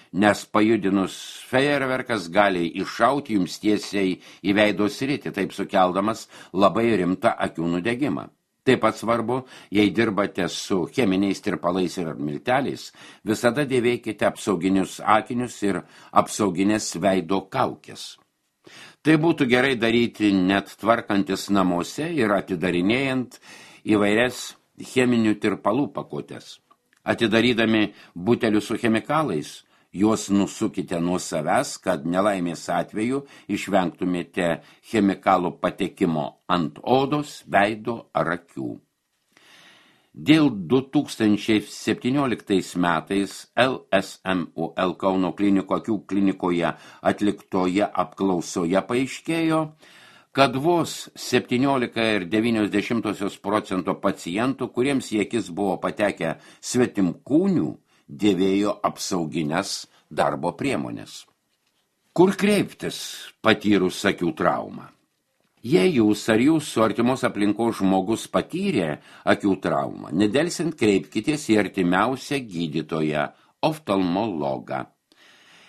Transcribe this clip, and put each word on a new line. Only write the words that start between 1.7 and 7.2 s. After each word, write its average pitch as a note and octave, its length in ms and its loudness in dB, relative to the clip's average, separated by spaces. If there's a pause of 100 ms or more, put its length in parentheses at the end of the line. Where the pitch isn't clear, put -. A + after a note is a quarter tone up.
gali F#2 380 2 (140)
iššauti A#2 560 0
jums F2 220 -2
tiesiai G2 560 0 (300)
į G2 100 2
veido G#2 340 2
sritį, G2+ 440 -6
taip G2 200 -4
sukeldamas G2 720 0 (280)
labai G2 340 2 (140)
rimtą F#2 320 0